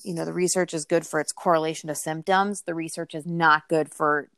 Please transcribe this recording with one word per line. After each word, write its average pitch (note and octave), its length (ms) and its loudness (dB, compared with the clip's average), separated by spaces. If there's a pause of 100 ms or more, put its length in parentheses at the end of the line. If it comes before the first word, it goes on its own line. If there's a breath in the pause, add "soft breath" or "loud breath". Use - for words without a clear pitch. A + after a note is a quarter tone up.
you F3+ 100 -6
know, E3 100 -4
the E3 80 -6
research F3 420 0
is D3+ 120 -6
good E3 200 0
for D#3 140 -4
its - 140 -4
correlation D#3+ 560 0
to D3 60 -6
symptoms. F#3+ 640 0
The E3+ 120 -8
research E3 400 -8
is D3+ 120 -10
not E3 420 4
good D#3 260 0
for, D3 440 0